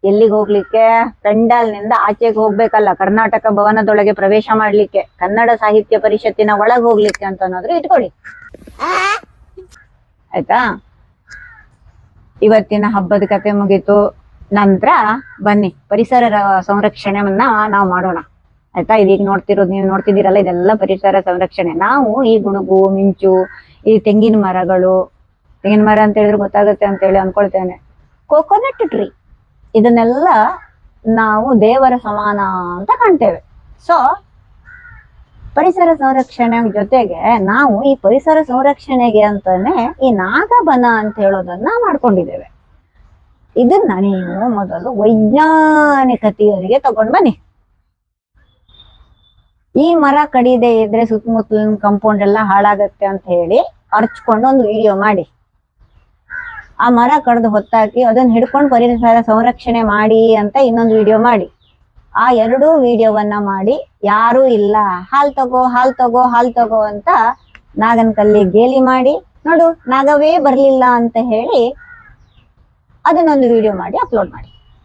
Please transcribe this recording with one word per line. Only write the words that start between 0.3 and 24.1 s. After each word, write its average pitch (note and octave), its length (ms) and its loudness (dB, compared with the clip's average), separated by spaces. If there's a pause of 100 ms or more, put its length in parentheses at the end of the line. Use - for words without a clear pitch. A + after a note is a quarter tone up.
ಹೋಗ್ಲಿಕ್ಕೆ? A3 920 0
ಪೆಂಡಾಲ್ A3+ 500 0
ನಿಂದ G#3 280 -6
ಆಚೆಗೆ G#3+ 360 -2
ಹೋಗ್ಬೇಕಲ್ಲ, G#3+ 580 0
ಕರ್ನಾಟಕ G#3+ 560 -2
ಭವನದೊಳಗೆ G#3 640 0
ಪ್ರವೇಶ G3+ 420 0
ಮಾಡ್ಲಿಕ್ಕೆ, G#3 460 0
ಕನ್ನಡ A3 560 -2
ಸಾಹಿತ್ಯ G#3+ 420 0
ಪರಿಷತ್ತಿನ G#3+ 560 -2
ಒಳಗ್ A#3 280 0
ಹೋಗ್ಲಿಕ್ಕೆ G#3 420 0
ಅಂತ F#3+ 180 -8
ಅನ್ನೋದ್ರು F#3 340 -6
ಇಟ್ಕೊಳ್ಳಿ. C#4 360 -2 (2250)
ಆಯ್ತಾ? G#3 480 -4 (1600)
ಇವತ್ತಿನ G#3 460 0
ಹಬ್ಬದ G3 380 -2
ಕತೆ G3+ 260 -2
ಮುಗೀತು. G3+ 640 0 (360)
ನಂತರ G3+ 360 2 (540)
ಬನ್ನಿ G#3 340 0 (120)
ಪರಿಸರ A#3 400 0
ರ-, G3+ 320 0
ಸಂರಕ್ಷಣೆಯನ್ನ G3+ 800 -2 (260)
ನಾವು G3+ 220 0
ಮಾಡೋಣ. F3 280 -4 (580)
ಆಯ್ತಾ? F3+ 180 -2
ಇದೀಗ G3 300 2
ನೋಡ್ತಿರೋದು, G3 460 -2
ನೀವು G3 180 -4
ನೋಡ್ತಿದ್ದೀರಲ್ಲ, F#3+ 480 0
ಇದೆಲ್ಲ F3+ 380 0
ಪರಿಸರ F#3+ 460 -2
ಸಂರಕ್ಷಣೆ. F3+ 520 -4
ನಾವು A3+ 500 -2
ಈ A3+ 160 2
ಗುಡುಗು, F#3+ 520 0
ಮಿಂಚು, F#3+ 560 0 (400)
ಈ A3 120 4
ತೆಂಗಿನ G#3+ 380 2